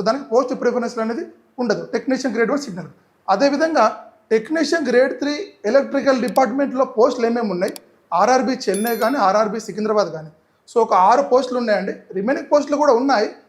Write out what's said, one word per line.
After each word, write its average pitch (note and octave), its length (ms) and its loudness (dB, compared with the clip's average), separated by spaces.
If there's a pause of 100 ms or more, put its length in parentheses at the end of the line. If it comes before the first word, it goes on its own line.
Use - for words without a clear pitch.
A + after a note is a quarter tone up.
దానికి C#4 240 -2
పోస్ట్ C4 300 0
ప్రిఫరెన్స్‌లు A#3+ 440 -2
అనేది A#3+ 180 -6 (380)
ఉండదు G#3 220 -2 (100)
టెక్నీషియన్ C4 420 -2
గ్రేడ్ A3+ 180 0
వన్ C#4+ 140 -2
సిగ్నల్. E3+ 220 -12 (440)
అదేవిధంగా C#4+ 520 2 (480)
టెక్నీషియన్ D#4 560 -2
గ్రేడ్ B3 320 2
త్రీ D4 120 -2 (360)
ఎలక్ట్రికల్ C4 560 2
డిపార్ట్‌మెంట్లో B3+ 600 0 (120)
పోస్టులు A#3+ 320 2
ఏమేమి A#3 260 -2
ఉన్నాయి, F3+ 180 -4 (460)
ఆర్ఆర్బీ B3+ 340 2 (120)
చెన్నై G#3+ 280 -2 (100)
కానీ, C4 140 0 (100)
ఆర్ఆర్బీ G#3+ 400 0
సికింద్రాబాద్ G#3 480 0
కానీ, D#3 160 -14 (400)
so - 140 -6
ఒక A#3 80 0 (160)
ఆరు C4+ 220 4
పోస్టులు B3 300 2
ఉన్నాయండి. G3+ 320 -2 (240)
రిమైనింగ్ C4+ 340 -4
పోస్టులు C#4+ 320 2
కూడా C#4 160 6
ఉన్నాయి, B3+ 280 2 (220)